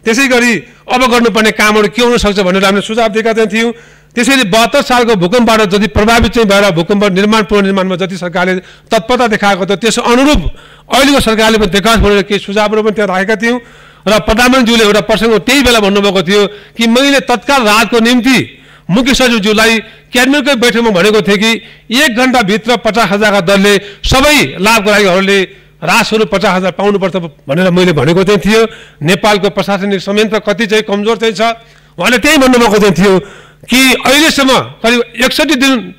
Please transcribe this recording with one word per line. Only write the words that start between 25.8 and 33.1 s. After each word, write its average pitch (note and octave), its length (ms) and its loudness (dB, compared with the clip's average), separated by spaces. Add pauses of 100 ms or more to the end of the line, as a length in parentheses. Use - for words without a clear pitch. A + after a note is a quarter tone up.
राहत G3 220 0
स्वरूप G#3+ 300 -2
पचास F#3+ 200 0
हजार F#3 160 -2
पाउनुपर्छ F#3+ 440 -2 (320)
भनेर F3 240 0
मैले F3+ 220 2
भनेको D#3+ 300 2
चाहिँ G3+ 160 2
थियो। A3 280 2 (360)
नेपालको G3 460 0
प्रशासनिक G3 520 -4
संयन्त्र G#3 380 -2
कति G#3 260 -2
चाहिँ G#3+ 180 -2
कमजोर G#3 340 -2
चाहिँ A3+ 160 -4
छ, F3+ 80 -6 (580)
उहाँले A3+ 180 0
त्यही D4 200 0
भन्नुभएको A#3 400 2
चाहिँ G3 180 2
थियो F#3+ 240 2 (500)